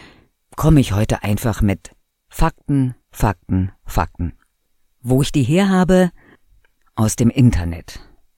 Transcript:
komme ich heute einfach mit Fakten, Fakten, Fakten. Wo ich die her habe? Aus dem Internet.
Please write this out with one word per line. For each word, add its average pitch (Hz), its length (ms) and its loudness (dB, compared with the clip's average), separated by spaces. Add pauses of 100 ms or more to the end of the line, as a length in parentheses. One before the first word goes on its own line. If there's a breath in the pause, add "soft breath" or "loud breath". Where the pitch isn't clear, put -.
(560 loud breath)
komme 151 240 4
ich 110 140 0
heute 107 300 -2
einfach 104 380 -4
mit 101 300 -2 (380)
Fakten, 139 680 -2 (160)
Fakten, 95 600 -4 (140)
Fakten. 85 480 -4 (680)
Wo 127 200 0
ich - 100 -4
die 143 120 0
her 180 260 0
habe? 185 420 2 (840 soft breath)
Aus 110 200 0
dem 117 140 2
Internet. 85 720 0 (380)